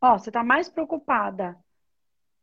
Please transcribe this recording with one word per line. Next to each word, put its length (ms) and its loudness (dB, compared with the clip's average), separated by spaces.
Ó, 160 6
você 140 -8
tá 140 -2
mais 240 2
preocupada 920 -4